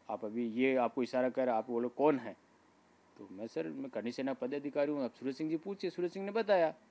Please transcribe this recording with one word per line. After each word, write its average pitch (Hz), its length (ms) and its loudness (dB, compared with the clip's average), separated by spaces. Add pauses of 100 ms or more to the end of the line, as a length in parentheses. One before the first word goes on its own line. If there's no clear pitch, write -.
आप 110 160 -4
अभी 113 220 -2
ये 127 280 4
आपको 123 280 2
इशारा 127 260 2
कर, 127 200 0
आप 110 200 0
बोलो 120 200 0
कौन 143 280 4
है?" 113 180 -8 (840)
तो 98 140 -16
मैं, 101 160 -8
"सर, 160 200 -4
मैं 135 220 -8
करनी 113 220 -4
सेना 135 220 -2
पदाधिकारी 143 580 -2
हूँ, 143 120 -2
आप 117 100 -4
सूरज 131 220 -4
सिंह 156 140 -4
जी 160 80 0
पूछिए।" 190 320 -6
सूरज 175 220 -2
सिंह 196 140 -6
ने 202 60 -6
बताया 196 440 4 (160)